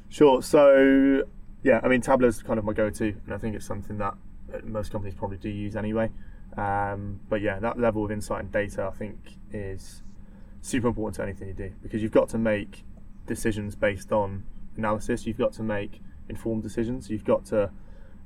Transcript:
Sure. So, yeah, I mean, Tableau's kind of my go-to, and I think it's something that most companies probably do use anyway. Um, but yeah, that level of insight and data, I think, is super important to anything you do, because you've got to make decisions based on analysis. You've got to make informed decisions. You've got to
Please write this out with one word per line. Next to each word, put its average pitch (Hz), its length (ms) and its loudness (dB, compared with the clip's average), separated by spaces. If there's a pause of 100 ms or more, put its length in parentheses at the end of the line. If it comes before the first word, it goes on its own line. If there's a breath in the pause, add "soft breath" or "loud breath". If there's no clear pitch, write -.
Sure. 131 320 8
So, 135 800 8 (400)
yeah, 117 200 6
I 123 40 4
mean, 127 140 4
Tableau's 127 400 4
kind 113 160 -2
of 107 80 -2
my 107 80 -2
go-to, 107 420 0 (100)
and 104 80 -6
I 104 40 -6
think 107 180 -4
it's 101 100 -8
something 101 340 -6
that 101 160 -4 (480)
most 107 280 -4
companies 101 220 -4
probably 98 240 -6
do 110 120 -6
use 104 260 -4
anyway. 107 340 0 (480 loud breath)
Um, 101 720 -2
but 104 120 0
yeah, 98 180 0
that 117 200 -2
level 110 240 2
of 104 80 -2
insight 104 300 -4
and 98 100 -8
data, 98 400 -2
I - 60 -8
think, 104 200 -8 (360)
is 95 500 -8 (580 loud breath)
super 120 260 0
important 107 280 -2
to - 80 -4
anything 101 240 -8
you 95 60 -8
do, 95 180 -8 (100)
because 107 200 -4
you've 110 100 -2
got - 180 6
to 123 80 -2
make 110 460 -2 (420)
decisions 107 500 -2
based 101 360 -2
on 98 320 0 (320)
analysis. 110 500 0
You've 110 120 -4
got 117 160 2
to 110 100 -6
make 104 380 -4 (260 loud breath)
informed 110 360 -4
decisions. 117 460 -4
You've 104 160 -4
got 117 200 2
to 104 260 2 (540 loud breath)